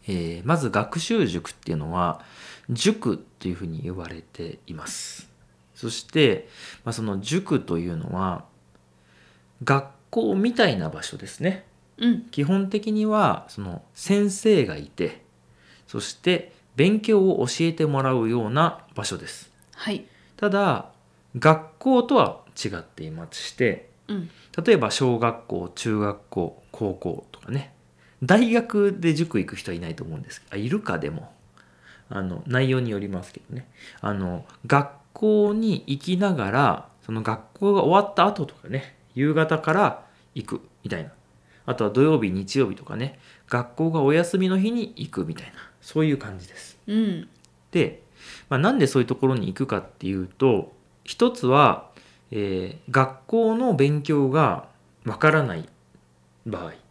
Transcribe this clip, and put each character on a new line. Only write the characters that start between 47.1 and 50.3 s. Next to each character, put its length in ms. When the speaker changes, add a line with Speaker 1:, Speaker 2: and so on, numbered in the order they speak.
Speaker 1:
で、 320
ま 100
あ、 20
な 120
ん 60
で 80
そ 140
う 20
い 40
う 20
と 80
こ 120
ろ 80
に 120
行 80
く 120
か 120
っ 60
て 200
い 80
う 140
と、 440